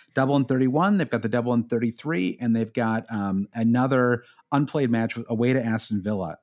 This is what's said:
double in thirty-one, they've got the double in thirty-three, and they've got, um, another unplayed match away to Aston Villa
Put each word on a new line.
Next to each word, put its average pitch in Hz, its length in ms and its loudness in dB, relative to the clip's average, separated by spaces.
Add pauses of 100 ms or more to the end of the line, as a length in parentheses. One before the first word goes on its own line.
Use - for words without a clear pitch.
(160)
double 135 220 2
in 139 80 2
thirty-one, 139 520 2
they've 156 120 -2
got 113 120 -2
the 110 80 -2
double 120 240 0
in 120 120 2
thirty-three, 117 760 -2
and 117 140 2
they've 113 180 -2
got, 113 380 -2
um, 98 420 -2
another 123 720 2 (280)
unplayed 143 380 0
match 113 280 0 (120)
away 120 240 2
to 127 100 0
Aston 110 380 -2
Villa 92 420 -4